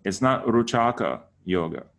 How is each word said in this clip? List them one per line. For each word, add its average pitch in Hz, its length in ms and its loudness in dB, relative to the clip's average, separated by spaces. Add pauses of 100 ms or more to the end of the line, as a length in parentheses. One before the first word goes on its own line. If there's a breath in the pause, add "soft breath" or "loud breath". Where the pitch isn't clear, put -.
It's - 180 -4
not 131 240 2
Ruchaka 117 720 0 (240)
yoga. 82 400 -2 (140)